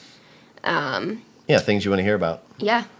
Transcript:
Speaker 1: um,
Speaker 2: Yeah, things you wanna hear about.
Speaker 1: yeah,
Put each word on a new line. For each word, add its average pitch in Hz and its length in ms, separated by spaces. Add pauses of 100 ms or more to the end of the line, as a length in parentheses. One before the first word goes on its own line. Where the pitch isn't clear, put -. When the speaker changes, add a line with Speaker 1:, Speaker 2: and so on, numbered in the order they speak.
(640)
Speaker 1:
um, 147 580 (240)
Speaker 2:
Yeah, 151 140
things 104 240
you 101 80
wanna 95 100
hear 104 140
about. 82 260 (160)
Speaker 1:
yeah, 233 260 (160)